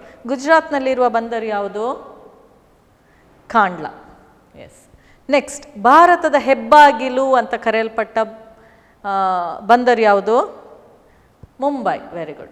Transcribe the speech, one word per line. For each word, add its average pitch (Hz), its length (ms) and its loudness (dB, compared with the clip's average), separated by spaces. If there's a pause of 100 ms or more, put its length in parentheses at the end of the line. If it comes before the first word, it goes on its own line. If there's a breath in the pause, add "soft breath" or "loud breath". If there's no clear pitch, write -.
(280 loud breath)
ಗುಜರಾತ್ನಲ್ಲಿರುವ 269 800 0
ಬಂದರು 226 360 -6
ಯಾವುದು? 208 500 -6 (1500 soft breath)
ಕಾಂಡ್ಲಾ. 180 720 -4 (400)
Yes. - 300 -20 (400 soft breath)
Next, - 480 -4
ಭಾರತದ 320 600 4
ಹೆಬ್ಬಾಗಿಲು 262 960 4
ಅಂತ 254 200 0
ಕರೆಯಲ್ಪಟ್ಟ, 226 640 -4 (880 soft breath)
ಆ, 185 540 -4
ಬಂದರು 240 420 2
ಯಾವುದು? 214 580 2 (1000 soft breath)
ಮುಂಬೈ. 247 380 -4
very 156 380 -14
good, - 140 -20